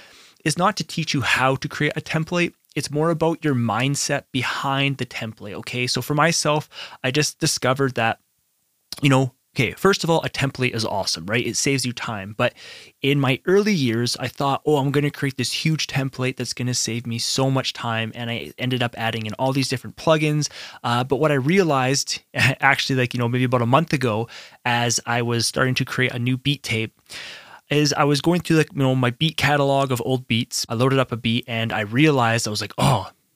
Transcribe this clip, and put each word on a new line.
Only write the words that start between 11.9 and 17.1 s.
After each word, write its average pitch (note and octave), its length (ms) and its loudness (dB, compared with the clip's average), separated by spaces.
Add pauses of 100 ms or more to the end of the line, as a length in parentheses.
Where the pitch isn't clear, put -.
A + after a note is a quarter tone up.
time. G#2+ 460 -8
But B2 160 0 (480)
in C#3+ 160 2
my C3+ 260 2
early G3+ 300 4
years, A#2+ 460 0
I B2+ 80 -6
thought, C#3 360 -2
"Oh, D3 120 4
I'm C#3 160 0
gonna C#3+ 180 0
create C#3 260 -6
this B2 140 -2
huge - 380 -2
template C3 480 -4
that's A#2+ 160 -8
gonna B2 200 -4
save A#2+ 360 -4
me A#2 100 -4